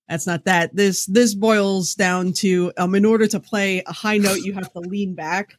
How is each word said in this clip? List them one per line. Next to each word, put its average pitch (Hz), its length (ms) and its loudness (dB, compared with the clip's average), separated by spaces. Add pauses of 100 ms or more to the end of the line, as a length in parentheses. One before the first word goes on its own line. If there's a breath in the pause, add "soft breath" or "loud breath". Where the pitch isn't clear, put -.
that's 165 180 -6
not 170 180 -4
that. 170 320 0
This, 196 300 0
this 214 280 4
boils 196 600 2
down 180 400 0
to, 180 420 0
um, 180 180 0
in 202 100 4
order 220 240 4
to 202 120 -4
play 196 460 -2
a - 60 -12
high 214 260 -2
note, 196 220 2
you 190 140 -6
have 185 180 -10
to 175 80 -12
lean 185 340 -6
back. 175 440 -6